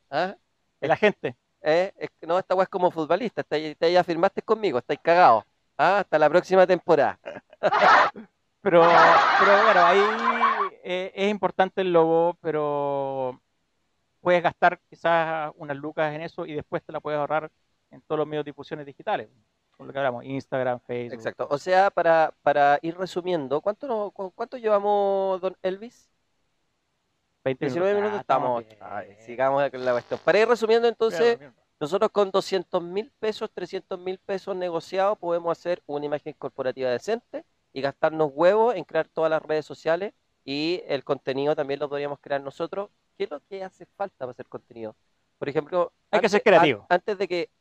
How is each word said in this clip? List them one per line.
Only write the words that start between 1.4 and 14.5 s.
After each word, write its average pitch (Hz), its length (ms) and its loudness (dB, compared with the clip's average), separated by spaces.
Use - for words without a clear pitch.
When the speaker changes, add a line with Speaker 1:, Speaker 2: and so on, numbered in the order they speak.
Speaker 1:
¿Eh? 175 340 0
Es, - 140 -12
no, 175 120 0
esta 185 160 -4
weá 185 80 2
es 180 60 -2
como 180 200 0
futbolista. 160 520 -4
Está, - 160 -4
está, 156 300 -2
ya 175 160 4
firmaste 170 380 0
conmigo, 185 380 0
estáis 143 220 -6
cagados. 160 420 6
¿Ah? 180 220 2
Hasta 175 180 -2
la 151 120 4
próxima 180 360 4
temporada. 156 540 2
<laughs> - 720 2
Speaker 2:
Pero, 170 200 4
pero 202 240 4
bueno, 208 220 4
ahí, 190 160 4
eh, 185 320 -6
es 196 160 0
importante 190 500 -2
el 180 120 0
logo, 165 480 4
pero 143 1000 -4
puedes 175 240 2
gastar 175 460 0